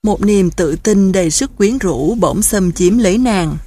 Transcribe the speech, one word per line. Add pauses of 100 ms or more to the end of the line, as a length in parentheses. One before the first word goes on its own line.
Một
niềm
tự
tin
đầy
sức
quyến
rũ
bỗng
xâm
chiếm
lấy
nàng.